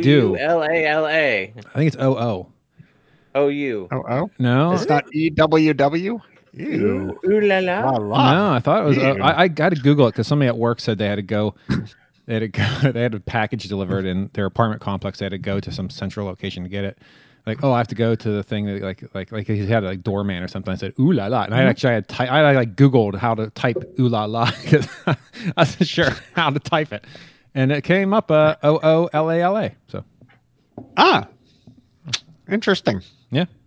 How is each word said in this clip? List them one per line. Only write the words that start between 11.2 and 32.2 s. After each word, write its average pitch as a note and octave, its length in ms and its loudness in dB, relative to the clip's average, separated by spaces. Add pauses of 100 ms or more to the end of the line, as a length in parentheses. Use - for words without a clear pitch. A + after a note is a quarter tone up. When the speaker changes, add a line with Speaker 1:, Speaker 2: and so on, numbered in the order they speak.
Speaker 1:
go, G#2 320 -2 (160)
<laughs> - 560 -8
they - 80 -6
had A2 60 -2
to A2 80 -2
go, A2+ 440 0
<laughs> - 0 -
they A#2 120 -2
had A#2 100 -2
a G#2 60 -8
package G#2+ 460 -4
delivered G2 400 -4
in F#2 280 -4
their G2+ 140 -4
apartment G#2+ 340 -2
complex. G2 380 -6
They G#2 60 -6
had F#2+ 80 -6
to G2 40 -10
go G2 220 -4
to F#2+ 120 -10
some F#2 200 -8
central G2+ 340 -8
location F#2 380 -10
to F2+ 60 -12
get G2+ 160 -6
it. G2 120 -10 (480)
Like, A2 160 -6
"Oh, C#3 120 2
I A#2+ 60 2
have A#2 100 -2
to A#2 60 -8
go A2+ 200 0
to A2 140 -6
the G#2 120 -2
thing G#2 260 -6
that, G2+ 140 -6
like, F#2+ 220 -8 (100)
like, - 200 -12
like G#2+ 120 -8
he G#2 220 -2
had A2+ 160 2
a, F#2+ 40 -4
like, F#2 140 -8
doorman G2 400 -4
or F#2 60 -8
something." F#2+ 240 -8
I F#2+ 60 -4
said, G2 200 -8
"Ooh C#3 140 4
la G#2+ 160 0
la." A2+ 160 -2
And G2+ 100 -4
I A#2+ 60 2
Speaker 3:
Mm-hmm. C3 80 6
Speaker 1:
actually B2+ 280 0
had G#2 120 -4
ty-, - 200 -4
I, D3 260 4
like, A#2 240 0
Googled B2 380 4
how A2+ 200 0
to A2 140 -6
type D#3 260 -4 (240)
"ooh B2+ 80 2
la A2+ 160 0
la" A2+ 280 -2
<laughs> - 140 -14
'cause D3 220 2 (180)
I E3 120 0 (400)
wasn't D#3+ 320 0
sure D#3+ 180 0 (300)
how D#3+ 140 2
to C#3+ 100 -4
type D#3 320 -2
it. G#2 100 -12 (500)
And C3 200 2
it C#3+ 100 -2
came F#3+ 300 2
up, G#3+ 180 0
uh, D#3 320 4
O D3+ 180 4
O D#3+ 300 2
L D#3 180 -2
A E3 120 0
L F#3+ 160 0
A. G3+ 180 -4 (140)
So. - 160 -10 (880)
Speaker 3:
Ah, E4 320 4 (1200)